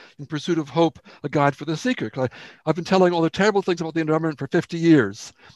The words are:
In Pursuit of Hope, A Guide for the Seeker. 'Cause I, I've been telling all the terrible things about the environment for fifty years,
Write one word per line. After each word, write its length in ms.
In 60
Pursuit 320
of 100
Hope, 320
A 40
Guide 280
for 80
the 120
Seeker. 320
'Cause 200
I, 400
I've 80
been 80
telling 280
all 100
the 80
terrible 320
things 180
about 140
the 60
environment 380
for 80
fifty 320
years, 540